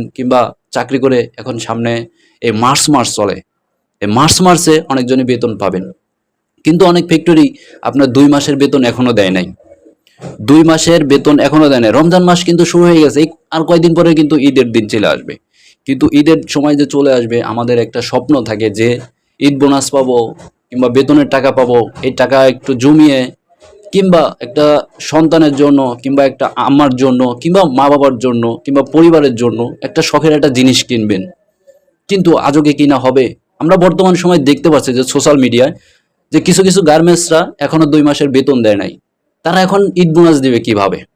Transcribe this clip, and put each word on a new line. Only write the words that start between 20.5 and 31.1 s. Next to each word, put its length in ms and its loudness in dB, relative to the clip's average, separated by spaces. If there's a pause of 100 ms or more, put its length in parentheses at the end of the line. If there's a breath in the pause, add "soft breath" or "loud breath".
কিংবা 240 -4
বেতনের 400 2
টাকা 220 0
পাবো, 260 0 (260)
এই 180 -4
টাকা 160 0 (100)
একটু 280 -2
জমিয়ে 440 2 (720)
কিংবা 300 2 (180)
একটা 260 -2 (360)
সন্তানের 540 2
জন্য 240 2 (220)
কিংবা 240 -2
একটা 200 -4 (220)
আমার 280 2
জন্য 260 0 (180)
কিংবা 220 0 (140)
মা 120 0
বাবার 300 2
জন্য 260 -2 (180)
কিংবা 300 -2
পরিবারের 440 4
জন্য 240 -2 (220)
একটা 200 -6
শখের 320 0
একটা 160 0
জিনিস 340 2
কিনবেন। 380 -4 (880)